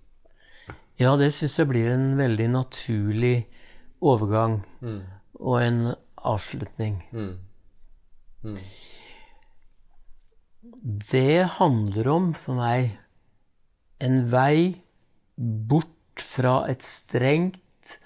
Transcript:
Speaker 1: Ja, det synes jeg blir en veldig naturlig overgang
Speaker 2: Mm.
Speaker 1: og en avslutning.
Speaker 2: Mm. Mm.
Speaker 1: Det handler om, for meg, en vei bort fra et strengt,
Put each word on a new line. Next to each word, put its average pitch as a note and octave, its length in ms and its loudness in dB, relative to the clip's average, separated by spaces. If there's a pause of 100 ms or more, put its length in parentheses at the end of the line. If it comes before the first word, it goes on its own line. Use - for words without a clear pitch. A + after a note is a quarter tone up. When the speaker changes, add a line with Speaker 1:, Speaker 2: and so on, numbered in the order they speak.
(960)
Speaker 1:
Ja, C3 180 4
det C#3+ 160 4
synes D3 260 0
jeg D#3+ 100 4
blir A#2+ 220 2
en C3+ 280 2
veldig A#2 320 2
naturlig A#2+ 1000 0 (540)
overgang A2 600 2 (140)
Speaker 2:
Mm. A2 240 -10 (380)
Speaker 1:
og B2 220 0
en A#2+ 340 0 (200)
avslutning. G#2+ 960 -6
Speaker 2:
Mm. G2+ 260 -8 (1040)
Mm. G#2+ 160 -10 (2500)
Speaker 1:
Det C#3+ 360 4
handler A2+ 640 0
om, E3+ 240 2
for - 220 -8
meg, A#2+ 420 0 (1040)
en B2+ 280 2
vei D3+ 520 2 (560)
bort A#2 500 0 (300)
fra B2+ 520 0
et C3 140 -6
strengt, - 1200 -2